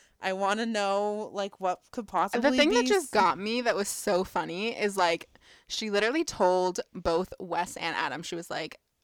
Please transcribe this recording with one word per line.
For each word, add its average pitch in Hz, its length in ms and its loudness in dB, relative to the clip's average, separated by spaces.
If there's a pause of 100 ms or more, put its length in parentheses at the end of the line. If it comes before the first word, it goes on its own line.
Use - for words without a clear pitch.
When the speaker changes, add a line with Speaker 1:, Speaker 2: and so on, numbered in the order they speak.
(200)
Speaker 1:
I 190 140 -2
wanna 196 320 0
know, 208 680 -2
like, 202 260 -6
what 180 220 -2 (100)
could 220 160 -8
possibly 226 440 2
Speaker 2:
The 262 60 2
thing 294 140 6
Speaker 1:
be 440 60 4
Speaker 2:
that 480 100 4
just 370 200 2
Speaker 1:
s- - 40 -14
Speaker 2:
got 175 280 4
me 220 240 -2
that 233 120 2
was 196 140 -2
so 185 360 0
funny 180 540 -4
is, 202 200 0
like, 170 320 2 (380)
she - 220 -6
literally 226 340 2
told 185 560 2 (120)
both 175 480 -2
Wes 175 380 -4
and 165 180 -4
Adam, 151 260 -2
she - 120 -10
was 170 160 -10
like, 156 280 -8 (260)